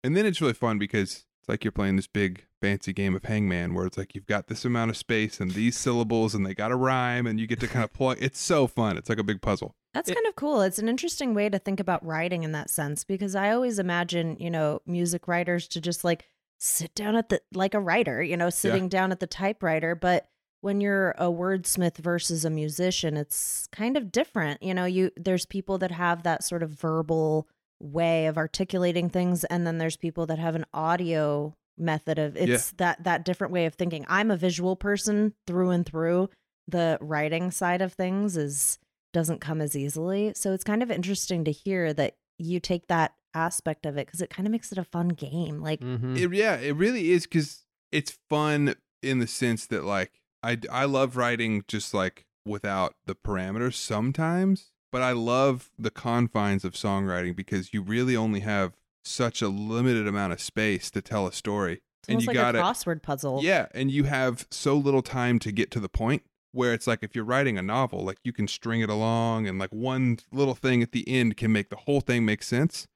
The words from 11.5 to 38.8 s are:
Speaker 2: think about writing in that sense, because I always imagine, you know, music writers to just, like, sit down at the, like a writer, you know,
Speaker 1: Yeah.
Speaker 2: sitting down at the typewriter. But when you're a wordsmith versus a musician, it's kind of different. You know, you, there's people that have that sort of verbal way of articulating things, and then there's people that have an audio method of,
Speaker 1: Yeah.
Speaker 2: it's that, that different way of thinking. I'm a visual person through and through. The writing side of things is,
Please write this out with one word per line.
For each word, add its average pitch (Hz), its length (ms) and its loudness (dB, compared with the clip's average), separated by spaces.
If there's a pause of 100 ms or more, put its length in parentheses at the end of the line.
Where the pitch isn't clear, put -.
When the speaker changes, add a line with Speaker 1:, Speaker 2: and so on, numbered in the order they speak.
Speaker 2:
think 196 200 -2
about 175 260 -2
writing 165 380 -2
in 156 80 -4
that 151 180 -6
sense, 147 360 -4
because 196 300 -4
I 202 160 2
always 240 280 2
imagine, 175 600 0
you 165 100 -4
know, 156 360 0
music 175 420 -2
writers 175 420 0
to 175 120 -6
just, 170 220 -4
like, 170 220 0 (340)
sit - 360 -2
down 214 200 0
at 226 140 2
the, - 120 2 (120)
like 190 200 2
a 208 60 2
writer, 175 440 2
you 170 120 -2
know, 170 100 2
Speaker 1:
Yeah. 180 60 4
Speaker 2:
sitting 190 380 2
down 185 220 2
at 180 80 -2
the 175 80 -4
typewriter. 170 680 0
But 180 320 2 (340)
when 202 200 0
you're 196 380 2
a 180 60 2
wordsmith 180 720 0
versus 170 480 0
a 160 40 2
musician, 156 680 0
it's - 540 -4
kind 240 260 -2
of 208 140 -4
different. 180 520 0
You 185 100 -2
know, 180 120 0
you, 185 320 2
there's 180 280 0
people 196 340 -4
that 180 120 -2
have 170 320 0
that 165 200 0
sort 170 200 -2
of 156 80 -6
verbal 156 760 0 (340)
way 160 460 2
of 156 100 0
articulating 175 720 0
things, 180 340 2
and 175 240 0
then 165 100 -2
there's 160 200 -2
people 165 300 -4
that 160 120 -2
have 165 160 0
an 160 180 -2
audio 156 800 0 (240)
method 160 400 -2
of, 151 180 -2
Speaker 1:
Yeah. 233 200 2
Speaker 2:
it's - 180 -2
that, 175 300 0
that 170 220 0
different 185 280 -2
way 175 120 2
of 156 100 -2
thinking. 165 320 -4
I'm 208 240 2
a 185 60 2
visual 180 380 0
person 208 580 0 (120)
through 180 260 2
and 175 140 2
through. 170 440 0 (380)
The 165 340 2
writing 156 500 -2
side 180 320 0
of 180 100 -4
things 190 440 0
is, 143 420 -2 (320)